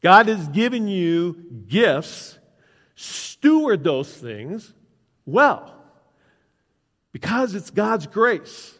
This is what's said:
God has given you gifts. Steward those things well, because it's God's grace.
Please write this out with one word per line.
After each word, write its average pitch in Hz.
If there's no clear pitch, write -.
God 208
has 196
given 220
you 170
gifts. 160
Steward 294
those 143
things 123
well, 240
because 233
it's 196
God's 208
grace. -